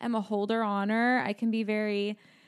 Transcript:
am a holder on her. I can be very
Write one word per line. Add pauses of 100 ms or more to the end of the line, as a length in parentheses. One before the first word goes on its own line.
am
a
holder
on
her.
I
can
be
very (300)